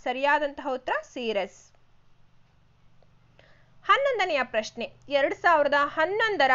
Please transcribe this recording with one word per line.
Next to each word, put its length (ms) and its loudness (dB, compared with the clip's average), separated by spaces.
ಸರಿಯಾದಂತಹ 720 -2
ಉತ್ತರ 200 -6
ಸಿರಸ್. 720 -6
ಹನ್ನೊಂದನೆಯ 600 2
ಪ್ರಶ್ನೆ, 480 -6
ಎರಡ್ 260 0
ಸಾವಿರದ 420 2
ಹನ್ನೊಂದರ 760 0